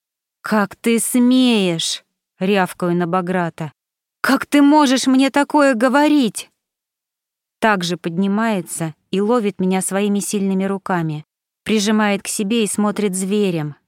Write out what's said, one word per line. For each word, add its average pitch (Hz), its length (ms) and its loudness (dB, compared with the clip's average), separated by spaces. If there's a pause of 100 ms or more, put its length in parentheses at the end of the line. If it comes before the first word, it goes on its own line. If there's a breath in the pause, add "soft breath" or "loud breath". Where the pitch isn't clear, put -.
(480)
"Как 208 280 -2
ты 233 240 0
смеешь!" — 240 1040 2 (340)
рявкаю 185 560 -2
на 175 140 -2
Баграта. 175 640 -4 (480)
"Как - 260 -2
ты 285 160 4
можешь 285 460 4
мне 262 220 4
такое 285 440 2
говорить?" 262 760 2 (1080)
Также 180 380 0
поднимается 185 960 -4 (160)
и 190 100 -2
ловит 208 380 0
меня 185 240 0
своими 202 380 -2
сильными 190 420 -2
руками, 175 600 -4 (400)
прижимает 208 580 0
к - 60 -12
себе 220 340 -2
и 196 60 0
смотрит 208 480 -2
зверем. 190 580 -2 (140)